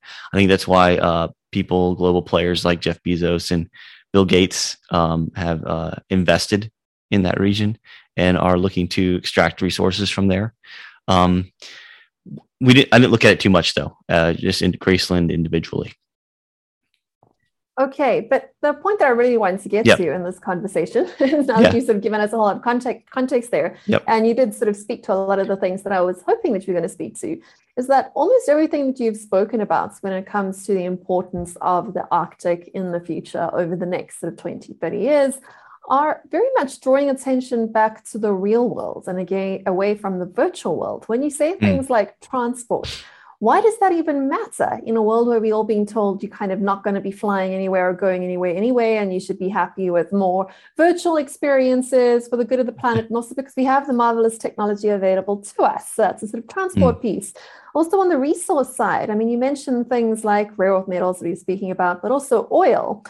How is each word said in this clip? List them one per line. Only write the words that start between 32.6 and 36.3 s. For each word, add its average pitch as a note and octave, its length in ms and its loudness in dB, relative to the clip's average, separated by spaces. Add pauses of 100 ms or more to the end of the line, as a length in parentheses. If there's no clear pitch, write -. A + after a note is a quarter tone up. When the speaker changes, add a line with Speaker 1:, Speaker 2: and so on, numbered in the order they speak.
Speaker 2:
in F#3 200 -6
the F3 80 -4
future E3 520 -6
over F3 240 -2
the E3+ 80 -6
next - 360 -8
sort E3+ 120 -8
of - 60 -20
twenty, - 340 -12
thirty E3+ 280 -6
years C#4 340 0 (540)
are C#4+ 420 0